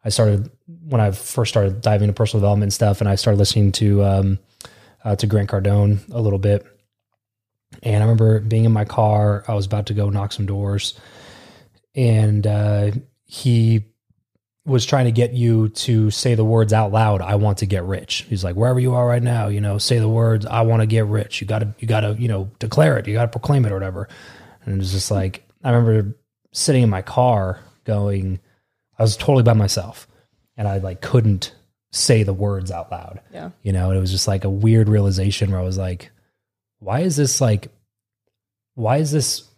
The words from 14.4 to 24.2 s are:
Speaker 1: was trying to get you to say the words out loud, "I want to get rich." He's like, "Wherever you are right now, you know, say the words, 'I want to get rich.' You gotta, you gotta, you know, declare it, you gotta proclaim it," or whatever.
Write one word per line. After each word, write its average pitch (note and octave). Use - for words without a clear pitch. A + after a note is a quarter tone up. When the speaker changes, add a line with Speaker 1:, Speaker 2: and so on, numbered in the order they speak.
Speaker 1:
was C3
trying C3
to A#2+
get A#2+
you A#2
to A2
say A#2+
the A2
words A2
out G#2+
loud, G#2+
"I F#2+
want G#2
to G#2
get F#2+
rich." -
He's G2
like, F2+
"Wherever B2
you B2+
are B2
right A#2+
now, A#2
you G#2
know, G2+
say A#2
the A2
words, A2+
'I A2+
want A2+
to A2
get A2
rich.' G#2
You G2+
gotta, G#2+
you A2+
gotta, G#2+
you A#2+
know, G2
declare C3
it, G#2
you G#2
gotta A#2
proclaim B2
it," G2+
or F#2+
whatever. F#2+